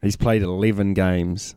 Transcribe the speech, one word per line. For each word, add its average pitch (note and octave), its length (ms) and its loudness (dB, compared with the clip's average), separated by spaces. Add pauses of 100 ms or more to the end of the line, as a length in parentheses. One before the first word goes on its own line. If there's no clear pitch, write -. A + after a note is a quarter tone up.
He's G2+ 140 -2
played A2+ 260 0
eleven G2 520 0
games. F2+ 640 0